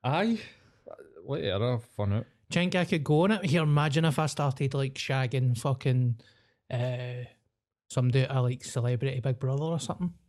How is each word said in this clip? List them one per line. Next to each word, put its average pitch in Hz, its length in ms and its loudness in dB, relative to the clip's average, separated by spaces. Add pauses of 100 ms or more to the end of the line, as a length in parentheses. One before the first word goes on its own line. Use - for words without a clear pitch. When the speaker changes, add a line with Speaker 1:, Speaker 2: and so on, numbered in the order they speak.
Speaker 1:
Aye. 202 360 2 (840)
Let 139 180 -4
her 101 280 0
have 117 120 -2
fun 101 300 -2
out. 110 120 0 (240)
Speaker 2:
Do 175 100 0
you 175 40 2
think 185 120 0
I 175 100 2
could 165 180 0
go 151 200 4
on 202 80 4
it? 208 140 0
Here, 160 180 2
imagine 151 420 2
if 151 140 2
I 156 80 2
started, 139 460 -2
like, 135 200 -2
shagging 131 640 0
fucking, 127 580 2 (560)
uh, 123 540 -6 (640)
somebody 127 320 2
at 127 100 0
a, 131 100 0
like, 123 220 -2
celebrity 123 560 -2
Big 120 200 -2
Brother 139 260 -2
or 165 140 -2
something. 180 340 -4 (160)